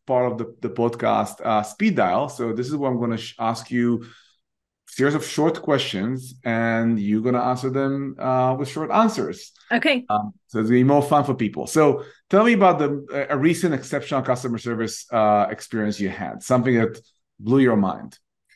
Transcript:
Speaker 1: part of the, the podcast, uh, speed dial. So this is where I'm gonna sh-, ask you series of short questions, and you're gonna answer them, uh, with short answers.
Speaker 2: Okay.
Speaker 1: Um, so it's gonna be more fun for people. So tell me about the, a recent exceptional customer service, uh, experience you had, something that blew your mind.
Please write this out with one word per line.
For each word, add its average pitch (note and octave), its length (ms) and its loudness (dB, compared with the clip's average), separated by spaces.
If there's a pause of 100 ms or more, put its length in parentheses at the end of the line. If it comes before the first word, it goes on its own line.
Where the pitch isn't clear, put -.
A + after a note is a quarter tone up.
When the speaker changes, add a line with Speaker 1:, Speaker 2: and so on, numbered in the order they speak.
Speaker 1:
part B2 260 2
of A2+ 60 -8
the, A2+ 240 -8
the A2+ 80 -4
podcast, A2+ 760 0
uh, A2 180 2
speed G3+ 340 -2
dial. A2 340 0
So A#2 240 -6
this B2 120 -6
is D3 100 -4
where C#3 140 -2
I'm A#2+ 80 -2
gonna A#2 200 -2
sh-, - 200 -14
ask A#2 320 -4
you A#2+ 360 0 (800)
series C#3+ 280 0
of D3+ 80 -2
short D#3+ 380 -2
questions, B2+ 720 -2 (100)
and A#2 540 0
you're G#2 220 0
gonna B2 220 0
answer B2+ 260 -2
them, C#3 500 -4
uh, C3 400 0
with C3+ 120 -6
short D#3+ 200 -6
answers. D#3+ 640 0 (180)
Speaker 2:
Okay. B3+ 380 0
Speaker 1:
Um, G#2+ 240 -2 (140)
so A2+ 140 -4
it's A2 100 0
gonna B2 100 6
be - 20 6
more C#3+ 200 6
fun C#3+ 220 2
for C#3 100 -2
people. G2+ 320 -4
So D3+ 380 2 (260)
tell G3+ 120 6
me A#3 120 4
about F#3 240 6
the, C#3 500 -4
a C#3+ 80 0
recent D#3+ 380 2
exceptional C3+ 480 -4
customer B2 340 -2
service, A2+ 560 -6
uh, G#2+ 380 4
experience G#2+ 500 -4
you G2 80 -2
had, F2+ 340 -10
something B2 340 2
that A2+ 220 0 (400)
blew A#2 200 2
your B2 180 4
mind. F2+ 420 -2 (380)